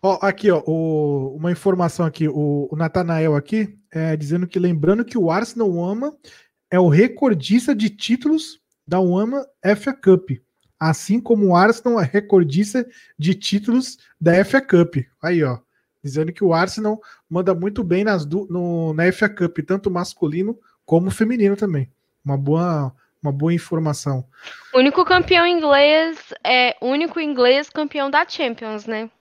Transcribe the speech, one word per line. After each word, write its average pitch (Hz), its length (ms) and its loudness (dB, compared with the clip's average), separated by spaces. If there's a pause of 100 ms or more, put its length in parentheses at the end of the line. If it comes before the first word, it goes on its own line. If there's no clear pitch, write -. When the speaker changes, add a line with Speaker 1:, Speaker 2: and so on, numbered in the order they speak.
Speaker 1:
Ó, 190 180 0
aqui, 196 300 0
ó, 175 160 2
o, 151 680 -2
uma 165 160 -4
informação 175 520 -2
aqui, 160 240 -2
o, 147 420 -2
o 151 60 -8
Natanael 160 600 0
aqui, 208 420 -4 (140)
é, 160 240 -4
dizendo 160 320 -4
que, 185 100 -4
lembrando 175 460 0
que 233 120 -8
o 175 140 2
Arsenal 196 520 -2
ama, 233 320 -6 (560)
é 180 80 2
o 180 100 6
recordista 226 840 2
de 214 140 -2
títulos 302 720 -2 (260)
da 180 140 0
uama 214 460 0 (160)
F 208 260 0
A 269 60 -4
Cup, 185 360 4 (480)
assim 160 420 0
como 208 260 2
o 180 100 4
Arsenal 226 440 2
é 175 40 0
recordista 202 840 2 (320)
de 156 140 0
títulos 208 640 -2 (240)
da 165 140 4
F 196 220 2
A 269 40 4
Cup. 175 360 2 (260)
Aí, 165 200 0
ó, 123 160 -2 (440)
dizendo 151 300 -4
que 202 120 -6
o 175 80 4
Arsenal 208 480 -2 (300)
manda 180 240 0
muito 202 300 -4
bem 175 200 0
nas 190 220 0
du-, 190 240 -4
no, 170 420 -2
na 160 140 0
F 185 180 0
A 202 40 2
Cup, 175 280 -4 (100)
tanto 196 240 -2
masculino 175 680 -4 (260)
como 175 260 0
feminino 214 460 0
também. 175 320 -2 (360)
Uma 139 120 -2
boa, 147 560 0 (300)
uma 147 100 -2
boa 151 220 0
informação. 151 720 -4 (480)
Speaker 2:
O 254 40 4
único 277 260 2
campeão 359 420 2
inglês, 311 720 2 (260)
é, 247 380 2
único 311 380 -2
inglês 277 500 0
campeão 285 400 -6
da 302 180 0
Champions, 226 560 -8
né? 220 240 -8 (120)